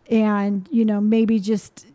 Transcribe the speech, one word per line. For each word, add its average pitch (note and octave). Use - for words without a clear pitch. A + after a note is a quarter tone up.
and, G3+
you A3+
know, G#3
maybe A3
just G3+